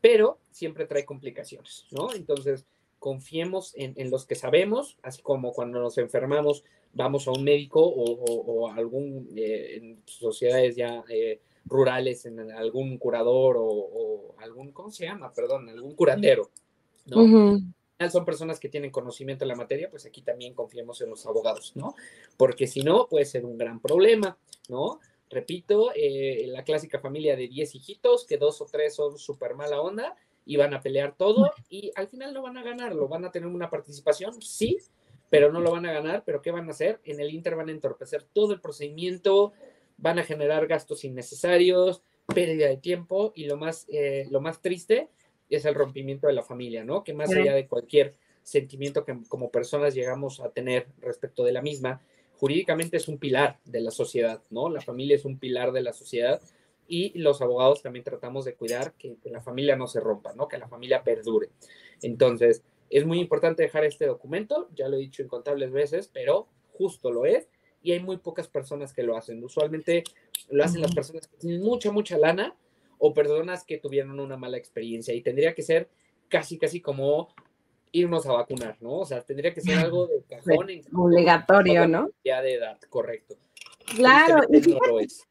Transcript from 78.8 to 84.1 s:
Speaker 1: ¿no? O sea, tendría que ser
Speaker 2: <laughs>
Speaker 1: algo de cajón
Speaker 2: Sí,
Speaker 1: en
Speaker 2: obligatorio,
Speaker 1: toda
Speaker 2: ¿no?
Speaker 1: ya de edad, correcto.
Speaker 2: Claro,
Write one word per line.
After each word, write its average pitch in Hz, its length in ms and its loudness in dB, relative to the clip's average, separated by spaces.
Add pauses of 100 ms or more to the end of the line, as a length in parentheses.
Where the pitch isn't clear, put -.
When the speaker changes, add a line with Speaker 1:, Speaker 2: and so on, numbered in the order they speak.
Speaker 1:
¿no? 123 180 -8
O 190 60 -4
sea, 127 160 -8
tendría 147 320 -4
que 170 80 -10
ser 180 160 2
Speaker 2:
<laughs> 170 160 2
Speaker 1:
algo 180 140 0
de 151 160 -2
cajón 175 440 0
Speaker 2:
Sí, 190 60 -10 (160)
Speaker 1:
en 165 60 -8
Speaker 2:
obligatorio, 175 800 6
Speaker 1:
toda 170 120 6
Speaker 2:
¿no? 180 220 2 (160)
Speaker 1:
ya 131 160 0
de 131 140 0
edad, 113 240 -6 (100)
correcto. 113 460 -8 (600)
Speaker 2:
Claro, 294 440 8 (100)